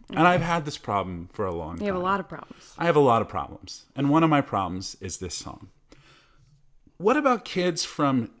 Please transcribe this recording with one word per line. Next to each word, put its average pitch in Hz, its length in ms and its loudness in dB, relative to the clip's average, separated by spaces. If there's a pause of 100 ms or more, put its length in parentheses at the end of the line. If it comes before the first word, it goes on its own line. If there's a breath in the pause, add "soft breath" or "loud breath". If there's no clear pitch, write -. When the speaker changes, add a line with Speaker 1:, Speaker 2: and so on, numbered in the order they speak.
Speaker 1:
And - 100 -4
Speaker 2:
Okay. 170 80 6
Speaker 1:
I've 180 140 4
had 170 240 -2
this 147 120 -8
problem 92 540 -4
for 104 140 -6
a 92 80 -4
long 82 240 -8
time. 208 100 -4
Speaker 2:
You 196 60 -2
have 180 80 -4
a - 20 -6
lot 196 160 0
of - 80 -10
problems. - 500 -18
Speaker 1:
I - 100 -4
have 156 100 4
a - 20 6
lot 117 220 6
of 101 80 -4
problems. - 560 -10 (100)
And 139 140 0
one 156 140 6
of 165 60 4
my 143 120 4
problems 95 580 -4
is 95 200 -8
this 90 140 -8
song. - 360 -12 (1300 soft breath)
What 214 160 4
about 277 300 2
kids 180 400 0
from 131 560 0